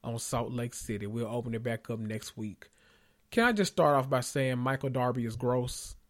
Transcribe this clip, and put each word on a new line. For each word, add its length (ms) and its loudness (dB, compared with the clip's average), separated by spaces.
on 140 -4
Salt 340 -2
Lake 220 -4
City. 320 -6
We'll 220 -2
open 260 -4
it 80 -4
back 280 -4
up 100 -4
next 360 -6
week. 340 -10
Can 140 4
I 80 6
just 220 2
start 220 6
off 140 4
by 120 4
saying 360 0
Michael 320 0
Darby 360 0
is 100 -4
gross? 600 0